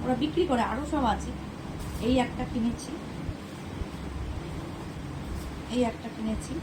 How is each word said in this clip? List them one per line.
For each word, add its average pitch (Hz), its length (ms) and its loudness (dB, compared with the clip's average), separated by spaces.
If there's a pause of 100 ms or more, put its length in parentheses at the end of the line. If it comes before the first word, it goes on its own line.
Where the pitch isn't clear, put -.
ওরা 247 120 4
বিক্রি 302 340 4
করে, 240 220 6
আরও 247 120 0 (100)
সব 285 120 4
আছে। 202 260 4 (720)
এই 240 140 6 (100)
একটা - 180 -2 (100)
কিনেছি, 233 380 2 (2750)
এই 247 80 6
একটা 226 320 0
কিনেছি 220 480 -2